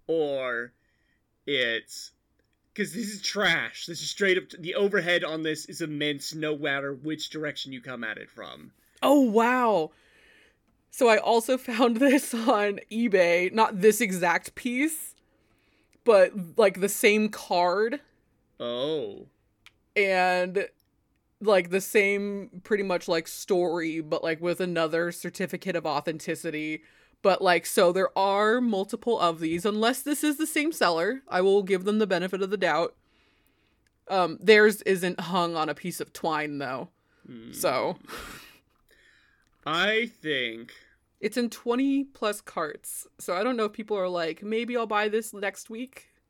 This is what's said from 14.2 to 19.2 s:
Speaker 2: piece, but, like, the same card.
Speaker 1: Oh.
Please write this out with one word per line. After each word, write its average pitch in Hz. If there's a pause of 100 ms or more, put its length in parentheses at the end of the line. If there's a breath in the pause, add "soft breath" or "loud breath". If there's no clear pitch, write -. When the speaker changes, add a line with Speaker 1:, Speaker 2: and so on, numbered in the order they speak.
Speaker 2:
piece, 269 (880)
but, 190 (240)
like, 196
the 196
same 214
card. 202 (600)
Speaker 1:
Oh. 120 (680)